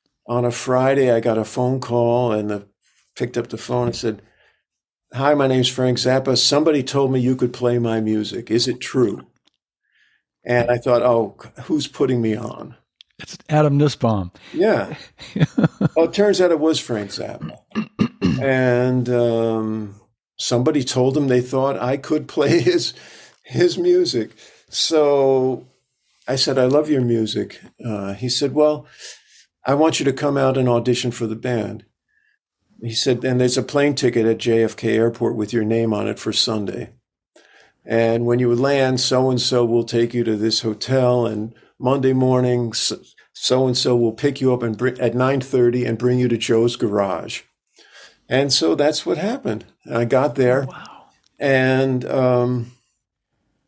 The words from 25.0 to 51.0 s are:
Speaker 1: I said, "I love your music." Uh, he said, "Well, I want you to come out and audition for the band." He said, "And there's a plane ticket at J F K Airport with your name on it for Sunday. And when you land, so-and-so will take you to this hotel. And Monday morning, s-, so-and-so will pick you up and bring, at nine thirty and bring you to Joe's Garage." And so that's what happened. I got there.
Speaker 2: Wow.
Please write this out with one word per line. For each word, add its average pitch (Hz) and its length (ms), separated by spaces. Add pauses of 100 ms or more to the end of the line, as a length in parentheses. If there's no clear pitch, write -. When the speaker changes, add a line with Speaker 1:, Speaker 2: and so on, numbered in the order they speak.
Speaker 1:
I 127 100
said, 131 200
"I 127 80
love 151 240
your 135 120
music." 110 580 (240)
Uh, 101 300
he 117 160
said, 135 240
"Well, 151 320 (800)
I 131 80
want 156 260
you 139 60
to 135 80
come 143 240
out 135 200
and 127 120
audition 120 420
for 117 160
the 107 80
band." 107 480 (960)
He 117 120
said, 131 320
"And 127 160
there's 127 160
a 123 60
plane 143 320
ticket 117 300
at 113 120
J 113 260
F 110 140
K 113 180
Airport 113 400
with 107 160
your 110 140
name 113 280
on 104 140
it 107 120
for 110 120
Sunday. 104 600 (920)
And 113 400
when 123 140
you 120 160
land, 131 460
so-and-so 127 640
will 120 180
take 117 300
you 120 100
to 107 140
this 107 240
hotel. 123 640
And 107 280 (260)
Monday 131 340
morning, 127 560
s-, - 240 (400)
so-and-so 127 640
will 117 160
pick 139 260
you 131 140
up 123 100
and 110 140
bring, - 240
at 120 140
nine 131 260
thirty 123 440
and 117 120
bring 123 220
you 123 100
to 117 80
Joe's 117 400
Garage." 101 640 (880)
And 135 220
so 165 220
that's 151 320
what 175 100
happened. 180 480 (260)
I 120 140
got 131 300
there. 131 340
Speaker 2:
Wow. - 380 (320)